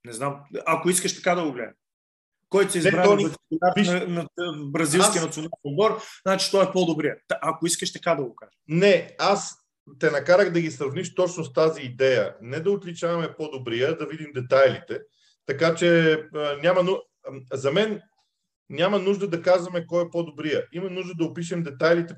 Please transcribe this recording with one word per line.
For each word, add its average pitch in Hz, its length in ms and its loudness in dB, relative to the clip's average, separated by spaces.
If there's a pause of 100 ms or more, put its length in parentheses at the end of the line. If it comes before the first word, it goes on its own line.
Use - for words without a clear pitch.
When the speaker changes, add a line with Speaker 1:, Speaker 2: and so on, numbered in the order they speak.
Speaker 1:
Не 120 80 -16
знам. 139 280 -6 (260)
Ако 160 240 2
искаш 185 240 0
така 180 200 0
да 175 100 -2
го 147 80 -4
гледам. 120 220 -10 (760)
Който 190 240 2
се 180 60 -2
Speaker 2:
Не, 170 100 2
Speaker 1:
избрали 180 180 4
Speaker 2:
то 202 100 8
ни-, 202 80 2
Speaker 1:
за 151 120 -4 (140)
титуляр 175 260 2
Speaker 2:
виж, 190 120 4
Speaker 1:
на, 180 180 0
на, 170 220 -6 (100)
на 160 280 -8
бразилския 165 540 2
Speaker 2:
аз 160 60 -2
Speaker 1:
национален 156 240 -8 (140)
отбор, 202 360 0 (260)
значи 190 240 0
той 196 140 4
е 185 80 -2
по-добрия. 156 440 0 (120)
Та, - 140 -4
ако 156 240 -2
искаш 180 260 -4
така - 220 0
да 147 80 -2
го 120 120 -10
кажа. - 160 -20 (180)
Speaker 2:
Не, 170 500 2
аз 175 380 -2 (420)
те 160 120 2
накарах 175 400 4
да 170 100 0
ги 160 100 -2
сравниш 151 440 -6
точно 175 300 -2
с 127 80 -12
тази 160 300 0
идея. 120 600 0
Не 131 180 -8
да 180 100 -2
отличаваме 170 640 -4
по-добрия, 135 640 -4
да 151 80 -8
видим 151 280 -12
детайлите. 123 640 2 (460)
Така 160 280 0
че, 165 380 4
а, 151 500 -4
няма 180 200 4
ну-, 185 200 -2 (500)
а, 139 40 -4
за 135 160 -2
мен 208 280 0 (720)
няма 180 280 0
нужда 196 300 -2
да 170 140 -4
казваме 180 440 0
кой 170 160 0
е 170 80 -8
по-добрия. 156 640 -4
Има 185 180 -8
нужда 180 240 -10
да 165 100 -2
опишем 170 380 -6
детайлите, 165 560 0